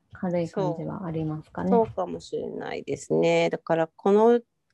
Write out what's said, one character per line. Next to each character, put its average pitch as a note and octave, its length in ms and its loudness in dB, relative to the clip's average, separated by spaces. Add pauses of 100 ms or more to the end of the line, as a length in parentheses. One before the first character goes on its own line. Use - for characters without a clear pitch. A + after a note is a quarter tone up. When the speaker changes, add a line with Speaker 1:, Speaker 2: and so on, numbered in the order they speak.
(120)
Speaker 1:
軽 F3 280 -2
い E3 80 -2
感 F3+ 280 -2
じ E3 80 -8
は E3 220 -8
あ E3 40 -6
り D#3+ 140 -4
ま D#3 180 -6
す - 80 -20
か F3 140 -6
ね。 F#3 60 0
Speaker 2:
そ A#3 120 6
う。 A3+ 40 -2
そ - 60 -8
う - 20 -20
か F#3 120 -4
も E3+ 140 -8
し - 160 -10
れ - 140 -6
な - 240 -10
い - 80 -8
で - 140 -6
す - 180 -4
ね。 E3 360 4
だ - 80 -4
か - 180 -2
ら、 D#3+ 120 0
こ - 240 0
の、 A3+ 280 6 (340)